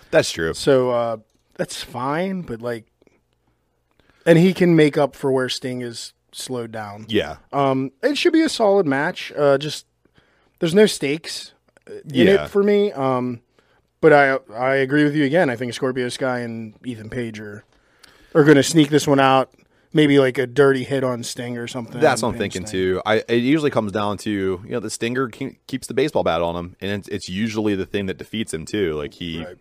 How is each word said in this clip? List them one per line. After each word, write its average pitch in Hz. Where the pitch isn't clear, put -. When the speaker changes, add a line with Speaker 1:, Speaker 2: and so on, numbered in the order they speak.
Speaker 1:
That's 156
true. 82
Speaker 2:
So, 131
uh, 117
that's -
fine, 165
but, 113
like, 117
and 165
he 180
can 175
make 151
up 139
for 139
where 127
Sting 127
is 117
slowed 120
down. 107
Speaker 1:
Yeah. 82
Speaker 2:
Um, 135
it 277
should 349
be 320
a 320
solid 196
match. 143
Uh, 143
just, 147
there's 165
no 208
stakes -
in -
Speaker 1:
Yeah. 190
Speaker 2:
it -
for 202
me. 202
Um, 127
but 156
I, 139
I 127
agree 135
with 147
you 151
again. 147
I 120
think 120
Scorpio 127
Sky 127
and 113
Ethan 110
Page 113
are, 107
are 156
gonna 143
sneak 147
this 147
one 143
out. 135
Maybe, 143
like, 131
a 127
dirty 135
hit 131
on 123
Sting 123
or 120
something 117
Speaker 1:
That's 180
what 123
I'm 104
Speaker 2:
and 117
Speaker 1:
thinking, 92
Speaker 2:
Sting. 95
Speaker 1:
too. 92
I, 107
it 117
usually 139
comes 113
down 104
to, -
you -
know, 120
the 104
Stinger 123
ke-, -
keeps -
the -
baseball 131
bat 87
on 85
him, 87
and 98
it's, 101
it's -
usually 107
the 95
thing 101
that 92
defeats 107
him, 80
too. 98
Like, 73
he, 82
Speaker 2:
Right. 90